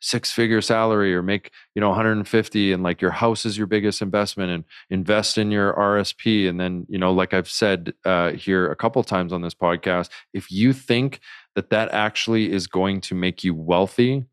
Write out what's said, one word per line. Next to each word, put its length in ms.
six-figure 600
salary 520
or 80
make, 300
you 40
know, 120
a 20
hundred 200
and 140
fifty, 440
and, 100
like, 200
your 100
house 340
is 120
your 100
biggest 340
investment, 500
and 120
invest 480
in 140
your 240
R 240
S 140
P. 340
And 120
then, 300
you 80
know, 160
like 200
I've 160
said, 440
uh, 260
here 400
a 40
couple 280
times 280
on 100
this 120
podcast, 560
if 180
you 220
think 460
that 140
that 220
actually 600
is 160
going 340
to 140
make 280
you 100
wealthy 800